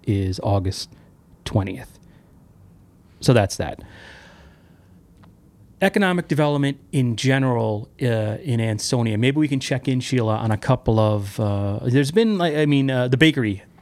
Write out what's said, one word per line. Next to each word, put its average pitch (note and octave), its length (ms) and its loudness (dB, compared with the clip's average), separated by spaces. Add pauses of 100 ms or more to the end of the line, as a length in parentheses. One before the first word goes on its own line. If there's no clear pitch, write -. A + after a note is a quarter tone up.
is F#2+ 400 -2
August F#2+ 460 -2 (560)
twentieth. - 520 -4 (1200)
So - 140 4
that's G2+ 240 2
that. - 240 -8 (2000)
Economic F#3 480 0
development C#3+ 480 0 (160)
in B2 240 0
general, A#2+ 720 0 (120)
uh, C#3 40 -2 (360)
in A#2 200 -2
Ansonia. A2+ 560 -2
Maybe C3 200 2
we D#3 120 0
can C#3 100 -2
check C3 300 -4
in, B2+ 100 0
Sheila, A#2 380 0
on A2+ 120 -2
a A2 80 2
couple B2 400 0
of, G#2 440 0
uh, G2+ 420 -2
there's C3+ 280 2
been, G#3+ 260 2
like, E3+ 180 -2
I D3+ 100 2
mean, C#3 240 2
uh, B2+ 200 0
the C3+ 80 2
bakery, A#2 460 2 (180)